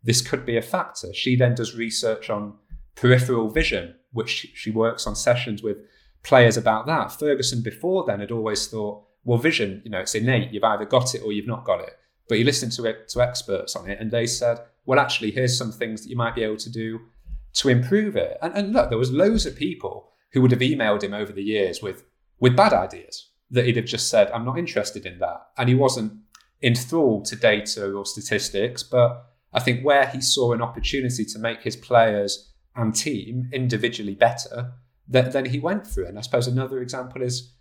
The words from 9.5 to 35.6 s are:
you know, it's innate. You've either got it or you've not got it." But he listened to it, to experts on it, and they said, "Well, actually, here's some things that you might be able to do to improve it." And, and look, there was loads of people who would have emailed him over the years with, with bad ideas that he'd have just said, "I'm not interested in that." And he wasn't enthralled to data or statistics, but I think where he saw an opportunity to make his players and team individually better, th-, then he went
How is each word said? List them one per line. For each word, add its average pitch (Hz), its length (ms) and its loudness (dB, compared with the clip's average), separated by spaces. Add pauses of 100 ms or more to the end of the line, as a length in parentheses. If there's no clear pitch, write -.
you 113 60 -14
know, 110 100 -4
it's - 140 -6
innate. 113 380 2
You've 107 120 -2
either 107 220 2
got 123 280 2
it 113 80 -6
or 107 100 -4
you've 104 140 -4
not 113 200 -6
got 90 140 0
it." - 180 -14 (320)
But 113 80 2
he 117 60 4
listened 127 280 0
to 120 140 -4
it, - 240 -6
to 123 100 -2
experts - 560 -2
on 90 140 -10
it, 101 100 -6
and 110 100 -6
they 117 160 0
said, 120 340 -2 (260)
"Well, 147 120 4
actually, 113 340 0
here's 123 260 0
some 117 120 -4
things 110 320 -8
that - 60 -18
you 120 80 -8
might 117 180 -2
be 117 100 -2
able 107 120 -4
to 117 140 -12
do 113 300 -8 (560)
to - 120 2
improve 190 480 4
it." - 240 -2
And, 175 140 -4
and 202 180 -2
look, - 160 4
there 113 100 0
was 127 140 0
loads 202 320 4
of 123 100 -8
people - 580 -8 (200)
who 131 100 4
would 127 80 8
have 120 100 2
emailed 120 420 2
him 101 120 -4
over 104 180 -6
the 98 100 -8
years 101 380 0
with, 98 240 -10 (360)
with 123 140 6
bad 208 200 6
ideas - 560 -4 (200)
that 123 140 2
he'd 120 120 4
have 113 100 -2
just - 240 -4
said, 104 220 6
"I'm 117 120 -4
not 127 140 -4
interested 104 480 -4
in 90 140 -12
that." 92 260 -6 (100)
And 123 120 2
he 127 60 6
wasn't 127 380 2 (500)
enthralled 123 640 2
to 113 100 -8
data 104 560 0
or 101 120 -6
statistics, 107 800 -4
but 120 420 2 (300)
I - 60 0
think 123 240 -2
where 139 240 6
he 131 120 -8
saw 123 320 2
an 117 80 0
opportunity 123 640 -2
to - 140 -12
make 113 240 -6
his 113 140 -6
players 107 760 2 (220)
and 113 200 -2
team 127 580 -4
individually 117 600 -2
better, 120 580 0 (380)
th-, 127 220 4
then 135 140 0
he 120 120 -2
went 190 280 -4